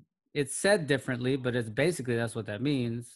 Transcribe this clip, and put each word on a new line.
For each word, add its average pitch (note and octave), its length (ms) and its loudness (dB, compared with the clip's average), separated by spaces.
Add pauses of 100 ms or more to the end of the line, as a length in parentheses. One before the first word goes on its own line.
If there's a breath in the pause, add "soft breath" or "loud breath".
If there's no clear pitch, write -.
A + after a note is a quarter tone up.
(340)
it's C#3+ 220 -4
said G3 320 4
differently, B2+ 480 2
but B2+ 200 -2
it's A#2 140 -2
basically, B2+ 460 0
that's A#2 180 -2
what G#2+ 140 -6
that G#2 160 -6
means. A#2+ 520 -2